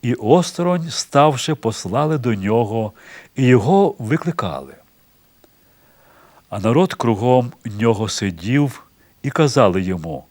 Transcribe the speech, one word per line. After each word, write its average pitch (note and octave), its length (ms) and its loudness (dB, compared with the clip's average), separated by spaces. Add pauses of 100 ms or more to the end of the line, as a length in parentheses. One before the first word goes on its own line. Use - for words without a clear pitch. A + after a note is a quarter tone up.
і A#2 120 -2
осторонь, E3+ 760 0
ставши, C#3+ 640 0
послали C3 600 -4
до A#2+ 160 -2
нього, G#2+ 600 -2 (420)
і C3+ 80 0
його C3+ 560 4
викликали. F#2+ 760 -6 (1800)
А G2+ 100 -10
народ B2+ 340 2
кругом A#2+ 580 0 (140)
нього A2 440 0
сидів, G#2+ 760 -2 (380)
і C#3+ 80 -6
казали B2 520 2
йому E2 500 -6